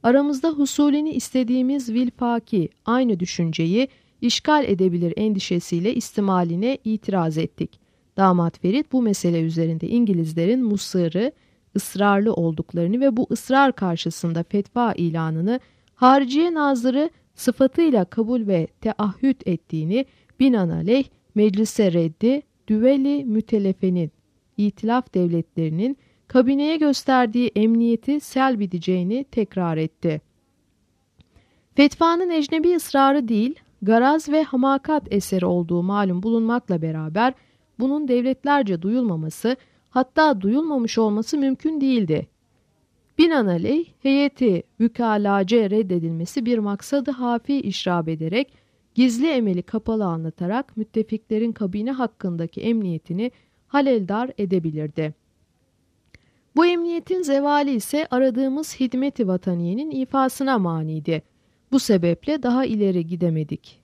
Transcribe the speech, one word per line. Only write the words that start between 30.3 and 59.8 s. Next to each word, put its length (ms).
Fetvanın 540
ecnebi 460
ısrarı 520
değil, 280
garaz 480
ve 140
hamakat 680
eseri 320
olduğu 380
malum 400
bulunmakla 580
beraber 520
bunun 280
devletlerce 720
duyulmaması, 760
hatta 520
duyulmamış 560
olması 400
mümkün 440
değildi. 460
Binaenaleyh 680
heyeti 640
vükalace 880
reddedilmesi 760
bir 120
maksadı 540
hafi 500
işrab 460
ederek 460
gizli 320
emeli 340
kapalı 440
anlatarak 720
müttefiklerin 760
kabine 400
hakkındaki 720
emniyetini 680
haleldar 720
edebilirdi. 760
Bu 100
emniyetin 560
zevali 500
ise 400
aradığımız 680
hidmeti 480
vataniyenin 640